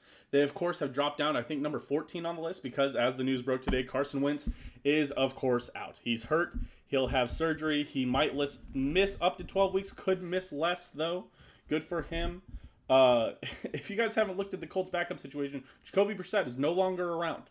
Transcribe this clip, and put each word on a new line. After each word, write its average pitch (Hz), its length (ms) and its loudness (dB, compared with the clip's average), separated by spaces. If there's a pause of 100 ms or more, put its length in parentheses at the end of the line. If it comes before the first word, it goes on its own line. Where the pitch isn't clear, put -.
(320)
They, 139 100 6
of 143 120 2
course, 175 260 -2
have 139 120 -2
dropped 139 260 -2
down, 147 200 2
I 117 60 0
think, 147 180 -4
number 147 180 -2
fourteen 160 460 -4
on 170 100 -4
the 160 60 -10
list 165 220 -6
because, 139 320 0
as 127 200 2
the 131 80 -2
news 131 180 0
broke 131 220 0
today, 127 200 2
Carson 139 380 -2
Wentz 143 280 0 (340)
is, 147 280 4
of 131 240 0
course, 123 400 0
out. - 280 -10
He's 117 220 -2
hurt. 165 320 0 (300)
He'll 131 200 2
have 123 240 2
surgery. 156 520 0
He 135 220 -2
might 135 300 2
lis-, 143 240 -2 (140)
miss 156 480 2
up 180 160 2
to 175 60 -10
twelve 190 300 2
weeks. 196 200 -2
Could 185 280 0
miss 185 300 -4
less, 165 380 -2
though. 170 360 -4 (440)
Good 156 160 0
for 170 160 -4
him. 170 400 -4 (480)
Uh, 123 460 8
<laughs> - 280 -10
if - 260 -8
you 196 60 -8
guys 226 200 0
haven't 196 220 0
looked 196 160 -4
at 175 60 -6
the 151 80 -10
Colts' - 220 -2
backup 170 300 -4
situation, 139 440 -6 (220)
Jacoby 208 280 2
Brissett 180 340 0
is 123 100 -6
no 143 160 2
longer 180 400 2
around, 165 380 -2